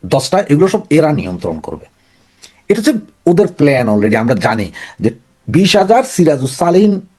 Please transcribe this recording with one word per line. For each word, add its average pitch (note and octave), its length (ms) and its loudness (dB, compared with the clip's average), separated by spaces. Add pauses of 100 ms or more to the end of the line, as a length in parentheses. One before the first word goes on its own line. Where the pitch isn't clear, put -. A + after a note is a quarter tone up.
(140)
দশটা, C#3 240 0 (140)
এগুলো E3 220 4
সব G3+ 80 -2 (160)
এরা D#3 120 2 (100)
নিয়ন্ত্রণ F2 460 -8
করবে। D#2+ 200 -14 (840)
এটা G3+ 100 2
হচ্ছে A#3 160 0 (340)
ওদের F3 180 2 (120)
প্ল্যান C#3 340 2
already। G#2 300 0
আমরা A#2 120 0 (100)
জানি G#2+ 220 -2 (360)
যে A#2 60 0 (460)
বিশ F#3 160 2 (100)
হাজার A3+ 200 2 (120)
সিরাজুস C#3+ 480 0
সালেহিন F#3 320 2 (260)